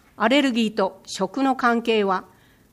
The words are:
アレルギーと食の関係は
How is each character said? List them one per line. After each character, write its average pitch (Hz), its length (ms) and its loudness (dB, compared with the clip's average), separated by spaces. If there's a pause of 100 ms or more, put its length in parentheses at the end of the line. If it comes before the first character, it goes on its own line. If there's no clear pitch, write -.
(160)
ア 214 120 0
レ 277 140 4
ル 269 100 0
ギ 220 160 0
ー - 20 -2
と 196 360 -4
食 - 360 -4
の 262 140 0
関 233 260 0
係 220 220 0
は 190 200 -2 (480)